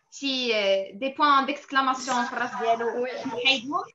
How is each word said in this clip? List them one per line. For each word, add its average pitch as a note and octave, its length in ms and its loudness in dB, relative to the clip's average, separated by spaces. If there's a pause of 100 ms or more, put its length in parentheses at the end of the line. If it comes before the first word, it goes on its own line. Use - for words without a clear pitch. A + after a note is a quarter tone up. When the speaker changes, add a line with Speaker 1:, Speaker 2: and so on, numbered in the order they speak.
(100)
Speaker 1:
شي، B3+ 440 -2
آه، G3 380 2
دي A3 160 -4
بوان C4+ 380 4
d'exclamation C4 760 0
في B3 80 -6
الراس A#3+ 280 -4
ديالو A3+ 420 0
Speaker 2:
وي. B3+ 80 -4
Speaker 1:
يحيدهم. C4+ 720 -2 (120)